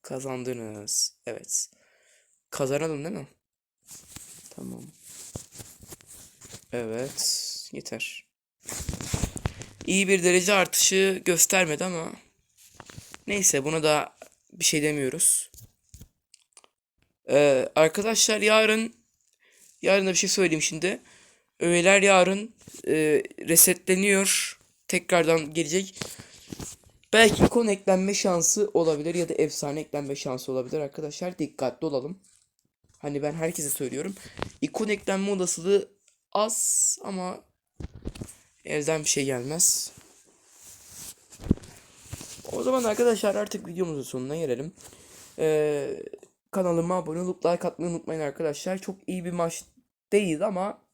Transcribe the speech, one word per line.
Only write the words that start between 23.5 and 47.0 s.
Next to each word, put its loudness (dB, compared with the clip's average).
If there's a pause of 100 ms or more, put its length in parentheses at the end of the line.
Tekrardan 2
gelecek. -2 (1120)
Belki 8
ikon 2
eklenme 2
şansı 0
olabilir 2
ya 0
da -4
efsane -2
eklenme -6
şansı -6
olabilir -4
arkadaşlar. -8
Dikkatli -4
olalım. -4 (800)
Hani -6
ben -4
herkese -4
söylüyorum. -6 (460)
İkon -4
eklenme -2
olasılığı 0 (440)
az 2
ama -8 (1200)
elden -2
bir -4
şey 0
gelmez. -2 (2500)
O -4
zaman 0
arkadaşlar 2
artık -6
videomuzun -4
sonuna -8
gelelim. -4 (680)
Ee, 0 (480)
kanalıma 0
abone -4